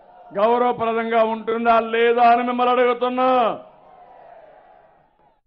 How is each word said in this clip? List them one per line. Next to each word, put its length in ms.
గౌరవప్రదంగా 840
ఉంటుందా 560
లేదా 420
అని 200
మిమ్మల్ని 300
అడుగుతున్నా. 880